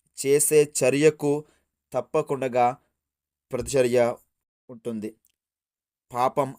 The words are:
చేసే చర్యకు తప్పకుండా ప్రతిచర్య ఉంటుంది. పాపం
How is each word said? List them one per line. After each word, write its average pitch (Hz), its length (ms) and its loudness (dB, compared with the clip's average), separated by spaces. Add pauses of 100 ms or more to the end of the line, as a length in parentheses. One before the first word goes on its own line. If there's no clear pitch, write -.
(260)
చేసే 147 460 2 (120)
చర్యకు 147 600 0 (480)
తప్పకుండా 127 840 -2 (760)
ప్రతిచర్య 123 640 0 (540)
ఉంటుంది. 110 440 -10 (960)
పాపం 131 460 -2